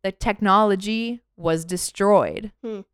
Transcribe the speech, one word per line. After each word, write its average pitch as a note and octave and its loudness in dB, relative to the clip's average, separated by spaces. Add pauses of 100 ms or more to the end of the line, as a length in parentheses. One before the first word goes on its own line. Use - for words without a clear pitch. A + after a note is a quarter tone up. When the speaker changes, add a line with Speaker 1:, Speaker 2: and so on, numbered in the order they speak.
Speaker 1:
the G3 -2
technology G#3+ 0 (140)
was E3 -2
destroyed. F#3 0 (120)
Speaker 2:
Hmm. A3 -10 (120)